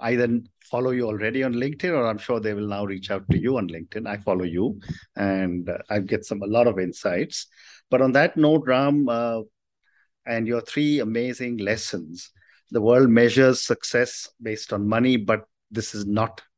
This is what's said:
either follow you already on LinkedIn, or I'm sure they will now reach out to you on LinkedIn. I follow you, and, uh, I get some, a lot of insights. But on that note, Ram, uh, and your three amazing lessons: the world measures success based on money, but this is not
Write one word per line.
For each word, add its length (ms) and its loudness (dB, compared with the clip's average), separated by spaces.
either 380 0
follow 220 -2
you 160 -2
already 360 -2
on 120 -2
LinkedIn, 420 -4
or 80 2
I'm 140 -2
sure 200 -2
they 140 -2
will 140 -4
now 180 -4
reach 240 -8
out 220 -6
to 80 2
you 180 0
on 120 -4
LinkedIn. 380 -10
I 100 -6
follow 260 -2
you, 360 -4
and, 520 -2
uh, 120 -6
I 100 -2
get 260 -2
some, 180 -6
a 40 -6
lot 200 4
of 100 0
insights. 680 -4
But 120 4
on 100 4
that 260 4
note, 300 4
Ram, 420 2
uh, 320 -2
and 220 -2
your 140 0
three 380 0
amazing 580 -4
lessons: 760 -6
the 100 0
world 280 8
measures 520 6
success 680 -2
based 300 -8
on 160 -2
money, 300 2
but 280 0
this 240 -8
is 120 -6
not 360 -2